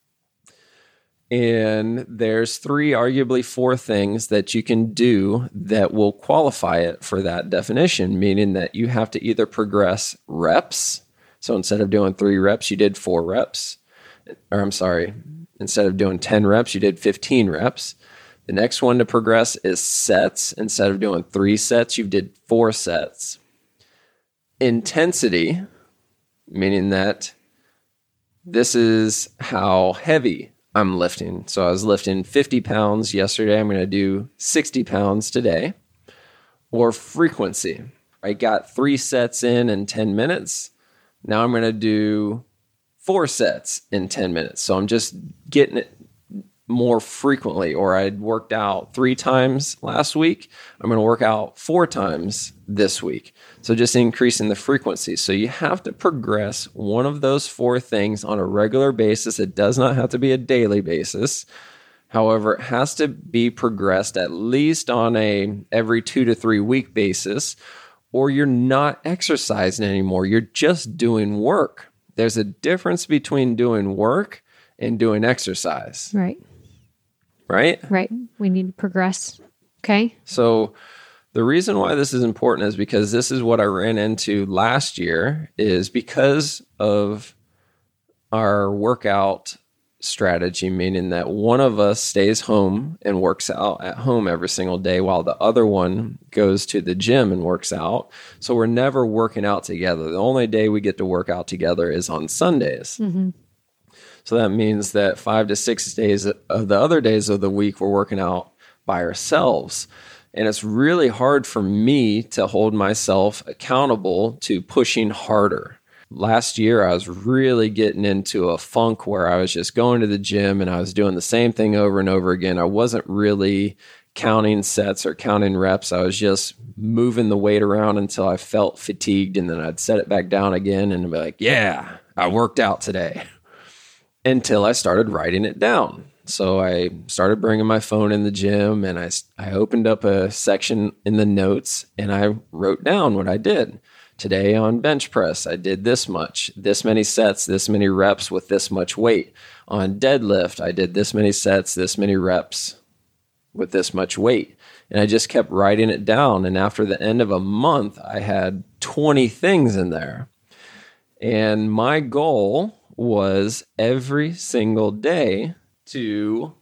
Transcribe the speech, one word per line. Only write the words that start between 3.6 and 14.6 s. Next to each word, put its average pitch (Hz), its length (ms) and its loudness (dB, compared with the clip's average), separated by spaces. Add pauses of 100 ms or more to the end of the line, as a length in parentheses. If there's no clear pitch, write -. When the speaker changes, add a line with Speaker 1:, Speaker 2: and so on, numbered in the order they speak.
Speaker 1:
things 107 520 -2
that 104 260 0
you 113 100 0
can 113 300 0
do 113 600 2
that 101 400 0
will 104 200 2
qualify 139 680 0
it 85 240 -2
for 98 180 -4
that 90 280 -4
definition, 101 680 0
meaning 98 360 2
that 92 220 -4
you 113 120 -2
have 113 240 -2
to - 100 -6
either 110 240 0
progress 101 680 -2 (120)
reps. - 720 -2 (380)
So 120 180 -2
instead 104 240 0
of 101 80 0
doing 98 240 2
three 101 240 2
reps, 98 340 2
you 101 60 -4
did 101 200 2
four 87 260 -2
reps. - 540 -4 (720)
Or 101 120 -2